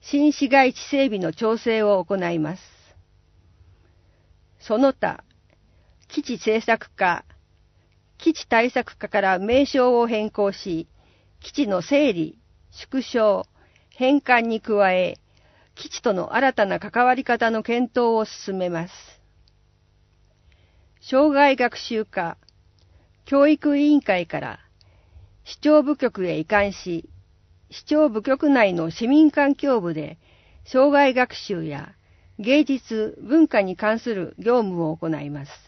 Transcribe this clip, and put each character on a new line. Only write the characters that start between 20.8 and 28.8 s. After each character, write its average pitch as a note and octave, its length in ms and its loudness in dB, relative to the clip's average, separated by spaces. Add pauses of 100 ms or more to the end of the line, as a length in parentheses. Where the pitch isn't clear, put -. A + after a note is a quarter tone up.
障 C#4+ 320 2
害 C#4 240 4
学 B3 200 -2
習 A3 280 -6
課、 E3+ 340 -8 (880)
教 C#4 220 4
育 D4 280 0
委 D4 120 2
員 D4 120 6
会 F3+ 260 -2
か D3+ 140 -8
ら B2 200 -12 (840)
市 - 140 -20
長 D4+ 240 4
部 C#4+ 140 -2
局 G3 300 -4
へ D#3+ 120 -4
移 D#3+ 80 -6
管 G3+ 260 0
し、 E3+ 360 -10 (640)
市 - 140 -20
長 D4+ 240 2
部 G#3+ 140 -4
局 C4+ 260 0
内 A#3 240 4
の E3 180 -4